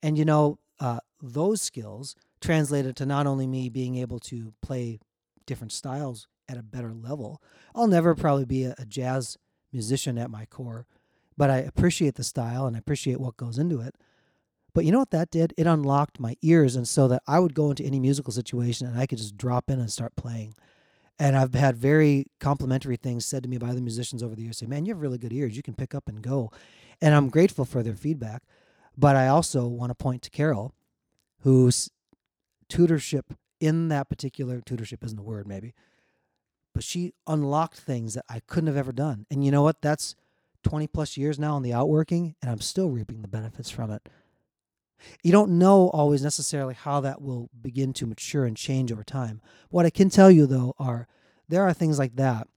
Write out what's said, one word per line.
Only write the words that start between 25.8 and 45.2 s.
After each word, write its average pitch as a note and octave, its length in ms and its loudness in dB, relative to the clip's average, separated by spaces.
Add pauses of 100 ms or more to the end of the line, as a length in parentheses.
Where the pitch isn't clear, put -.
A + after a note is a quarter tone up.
up C#3 120 -10
and G#2+ 140 -12
go." B2 300 -4 (500)
And D3+ 140 6
I'm C#3+ 140 4
grateful D3+ 360 2
for B2 160 -4
their A2 140 -4
feedback. B2 480 -8 (520)
But C#3 200 6
I C3 120 4
also C3+ 400 2
wanna A#2+ 280 -6
point B2+ 280 -4
to - 60 -18
Carol, C3+ 460 -4 (640)
whose B2+ 500 6 (800)
tutorship D#3+ 640 0 (260)
in E3 280 0
that C#3+ 220 -2
particular, B2 520 -8
tutorship A2+ 420 -10
isn't A2 160 -8
a G2+ 40 -14
word G#2 240 -10
maybe, G2+ 260 -12 (1000)
but - 100 -4
she F3 300 -6 (120)
unlocked D3+ 520 -2
things A#2 360 -6
that B2 160 -12
I A#2 120 -10
couldn't E3 260 -2
have C#3 100 0
ever C3 140 -4
done. B2 400 -4
And C#3 120 -2
you C#3 60 4
know C#3+ 140 4
what? D#3 180 2
That's D3+ 320 -2 (480)
twenty D#3 240 -2
plus D3+ 320 -6
years C#3+ 220 -2
now D3+ 180 -2
in C3+ 60 -4
the A#2+ 100 -4
outworking, D#3 720 0
and B2 80 -4
I'm G#2+ 100 -4
still F#3+ 300 -2
reaping A2 320 -8
the G2+ 40 -12
benefits A2 440 -10
from A#2 180 -6
it. G#2+ 180 -12 (1120)